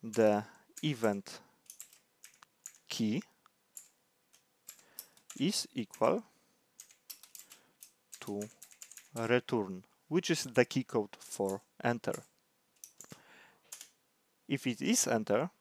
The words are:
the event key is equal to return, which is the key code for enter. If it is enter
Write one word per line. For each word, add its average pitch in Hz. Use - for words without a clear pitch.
the 107
event 110
key 110
is -
equal 139
to 101
return, 113
which 180
is 165
the 123
key -
code 107
for 98
enter. -
If -
it 120
is 208
enter 113